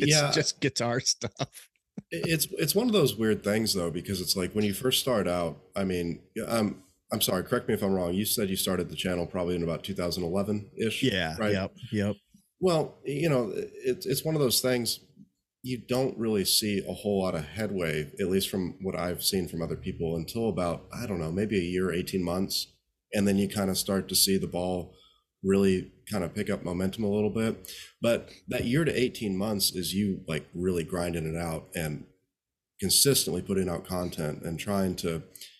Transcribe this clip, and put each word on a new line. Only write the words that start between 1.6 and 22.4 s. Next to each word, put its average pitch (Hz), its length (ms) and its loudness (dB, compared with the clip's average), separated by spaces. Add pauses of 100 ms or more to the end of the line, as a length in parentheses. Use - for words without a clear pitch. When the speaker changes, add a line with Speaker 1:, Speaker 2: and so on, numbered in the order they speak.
Speaker 2:
I, 170 40 -6
it's, 165 360 0
it's 160 220 0
one 226 120 4
of 226 60 2
those 165 240 4
weird 110 260 2
things, 104 320 2
though, 85 160 0
because 90 300 -4
it's 87 160 -2
like 92 160 -2
when 104 120 2
you 101 100 0
first 127 260 0
start 107 260 2
out, 87 360 0 (120)
I 98 100 0
mean, 87 380 -2 (120)
yeah, 110 100 -6
um, 110 400 0 (280)
I'm 107 80 -2
sorry, 90 240 0
correct - 240 0
me 113 60 2
if 101 80 -2
I'm 98 120 2
wrong. 90 200 0
You 104 100 0
said 104 260 0
you 95 60 0
started 90 320 0
the 82 80 -10
channel 87 300 0
probably 90 280 -2
in 85 80 0
about 80 220 -2
two 98 100 -6
thousand 87 300 -2
eleven-ish, 101 840 0
Speaker 1:
Yeah, 85 280 -2
Speaker 2:
right? 104 200 2
Speaker 1:
yep, 95 140 -4 (180)
yep. 104 260 0 (440)
Speaker 2:
Well, 160 460 2
y-, 139 80 -4
you 165 140 0
know, 123 240 4
i-, - 180 -4 (140)
it's, 127 220 0
it's 139 180 0
one 156 100 0
of 151 60 2
those 123 200 4
things, 123 400 0 (600)
you 127 160 -6
don't 127 400 0
really 107 260 2
see 104 440 2
a 92 60 -4
whole 101 280 0
lot 92 120 0
of 80 100 -2
headway, 82 760 -2
at 92 80 2
least 95 220 2
from 92 320 -4
what 92 140 -4
I've 85 280 -4
seen 92 240 0
from 82 140 -4
other 80 140 -4
people, 82 400 -4
until 113 320 -2
about, 85 460 -2
I 117 120 -6
don't 92 140 -4
know, 80 120 -2
maybe 101 260 0
a 87 40 2
year, 90 300 0
eighteen 90 320 -2
months. 92 440 -2 (460)